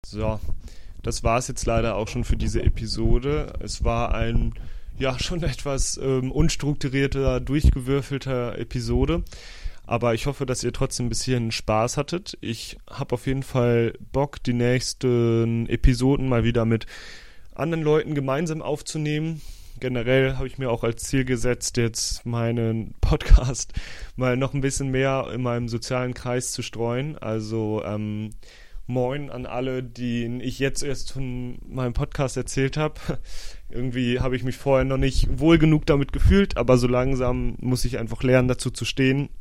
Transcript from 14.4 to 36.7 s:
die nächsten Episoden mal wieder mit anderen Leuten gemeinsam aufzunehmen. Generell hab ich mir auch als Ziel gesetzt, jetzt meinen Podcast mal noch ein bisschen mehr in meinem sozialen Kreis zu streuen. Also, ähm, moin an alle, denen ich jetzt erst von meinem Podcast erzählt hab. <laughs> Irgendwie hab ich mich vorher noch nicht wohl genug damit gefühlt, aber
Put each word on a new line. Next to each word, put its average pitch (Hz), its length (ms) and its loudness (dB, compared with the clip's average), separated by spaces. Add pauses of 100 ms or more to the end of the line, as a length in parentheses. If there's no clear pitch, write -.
die 127 100 0
nächsten 117 1160 2
Episoden 131 600 4
mal 117 160 4
wieder 117 220 4
mit 113 200 2 (680)
anderen 160 280 -2
Leuten 151 320 2
gemeinsam 147 460 -2
aufzunehmen. 151 800 -4 (400)
Generell 127 560 2
hab 135 80 -2
ich 131 140 -8
mir 131 120 -2
auch 117 140 0
als 117 200 -2
Ziel 135 200 2
gesetzt, 123 520 0
jetzt - 500 -2
meinen 117 760 -2
Podcast - 720 4 (440)
mal 127 200 2
noch 131 160 0
ein 143 80 -2
bisschen 135 300 -2
mehr 135 420 0
in 120 80 -6
meinem 120 280 -2
sozialen 123 440 -4
Kreis 123 400 -4
zu 120 100 -6
streuen. 120 540 -4
Also, 110 680 -2
ähm, 107 460 -4 (580)
moin 131 420 -2
an 127 160 -10
alle, 131 360 -4
denen 120 580 -4
ich 127 180 -6
jetzt 135 240 0
erst 139 300 -2
von 123 460 -6 (100)
meinem 127 240 -2
Podcast 139 440 -2
erzählt 135 400 -2
hab. 151 440 -2 (240)
<laughs> - 240 -10
Irgendwie 123 500 0
hab 127 140 0
ich 123 100 -2
mich 123 140 -4
vorher 135 300 2
noch 131 100 0
nicht 131 420 4
wohl 160 200 8
genug 156 280 6
damit 139 260 2
gefühlt, 196 440 6
aber 123 220 6